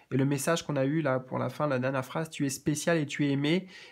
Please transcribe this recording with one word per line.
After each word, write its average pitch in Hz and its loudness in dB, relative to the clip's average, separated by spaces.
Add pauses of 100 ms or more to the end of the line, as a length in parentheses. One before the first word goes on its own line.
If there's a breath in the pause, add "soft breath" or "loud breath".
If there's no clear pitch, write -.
(100)
et 131 0
le 135 4
message 143 2
qu'on 147 -4
a 135 2
eu 156 2
là 131 2
pour 127 -8
la 123 -2
fin, 151 -2
la 135 2
dernière 131 0
phrase, « 160 -4
Tu 143 -2
es - 0
spécial 151 0
et 156 2
tu 143 0
es 139 2
aimé », 156 2 (260 loud breath)